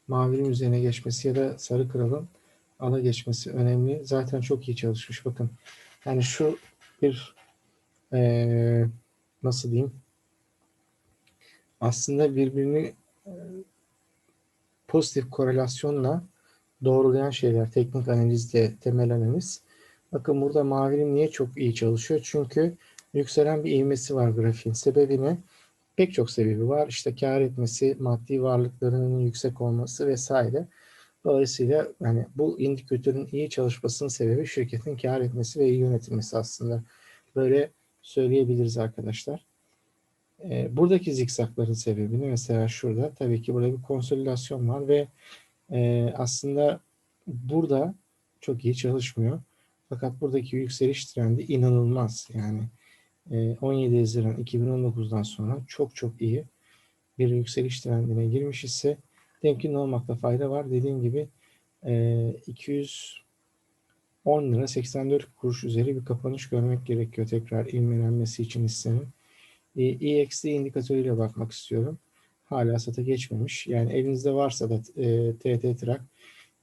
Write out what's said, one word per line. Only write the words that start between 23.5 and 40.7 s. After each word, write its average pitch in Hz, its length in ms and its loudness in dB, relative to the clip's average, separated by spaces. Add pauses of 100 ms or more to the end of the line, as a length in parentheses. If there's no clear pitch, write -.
bir 156 80 -2
ivmesi 135 440 2
var 120 140 4
grafiğin. 113 440 0
Sebebi 135 480 4
ne? 165 160 2 (580)
Pek 185 180 4
çok 117 180 2
sebebi 110 360 2
var. 147 200 2
İşte 123 280 -4
kar 135 260 2
etmesi, 131 580 0
maddi 127 440 0
varlıklarının 127 760 2
yüksek 123 420 -2
olması 120 460 -2
vesaire. 131 600 0 (560)
Dolayısıyla 139 640 2 (160)
hani 117 220 2 (100)
bu 151 240 0
indikatörün 135 720 -2
iyi 147 180 -4
çalışmasının 123 600 -2
sebebi 123 380 0
şirketin 123 500 -4
kar 127 240 -2
etmesi 123 380 -4
ve 135 100 6
iyi 127 100 4
yönetilmesi 117 580 0
aslında. 117 460 -4 (520)
Böyle 135 360 4 (300)
söyleyebiliriz 123 760 2
arkadaşlar. 110 680 -6 (960)
Ee, 123 280 -2